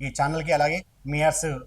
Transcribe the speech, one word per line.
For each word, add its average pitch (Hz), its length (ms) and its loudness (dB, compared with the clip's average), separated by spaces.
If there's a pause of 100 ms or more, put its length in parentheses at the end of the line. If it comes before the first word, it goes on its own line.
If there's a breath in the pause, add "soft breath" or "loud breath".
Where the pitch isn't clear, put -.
ఈ 139 60 -6
ఛానల్కి, 151 440 -2
అలాగే 156 340 2 (200)
మీ 147 140 -2
యాడ్స్ 156 260 2 (220)